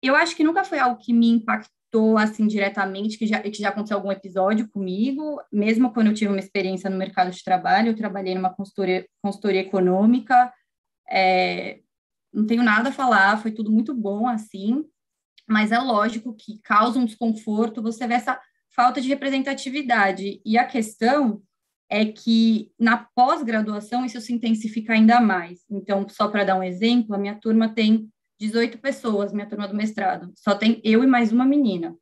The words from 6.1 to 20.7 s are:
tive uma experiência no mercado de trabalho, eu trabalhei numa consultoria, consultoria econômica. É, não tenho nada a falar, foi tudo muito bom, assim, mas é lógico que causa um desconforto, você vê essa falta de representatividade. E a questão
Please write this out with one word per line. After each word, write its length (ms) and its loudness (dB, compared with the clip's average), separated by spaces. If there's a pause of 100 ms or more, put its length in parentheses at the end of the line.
tive 180 -2
uma 80 -2
experiência 500 -6
no 80 -4
mercado 340 -2
de 120 -16
trabalho, 460 0
eu 60 -2
trabalhei 400 -6
numa 180 -2
consultoria, 540 -4 (140)
consultoria 400 -2
econômica. 880 2 (580)
É, 720 0 (540)
não 120 0
tenho 160 2
nada 280 2
a 20 -6
falar, 500 2
foi 100 -6
tudo 200 -4
muito 220 2
bom, 340 -4
assim, 560 -4 (640)
mas 240 2
é 80 2
lógico 560 -2
que 260 -18
causa 380 2
um 60 0
desconforto, 760 -4
você 240 -6
vê 100 -2
essa 220 -2 (380)
falta 240 2
de 80 -4
representatividade. 1400 -2
E 120 0
a 80 2
questão 760 -2 (480)